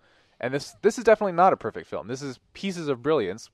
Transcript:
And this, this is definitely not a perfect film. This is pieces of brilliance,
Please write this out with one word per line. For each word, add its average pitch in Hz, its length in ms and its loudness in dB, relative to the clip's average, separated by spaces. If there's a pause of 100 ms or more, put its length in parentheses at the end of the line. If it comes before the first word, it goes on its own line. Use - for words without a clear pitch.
(400)
And 127 140 -6
this, 139 280 -8
this 220 160 2
is 247 60 -8
definitely 208 300 4
not 175 200 4
a 113 40 0
perfect 98 300 -8
film. 85 200 -10
This 131 140 -8
is 139 180 -10 (140)
pieces 175 340 -8
of 127 140 -4
brilliance, 117 520 -2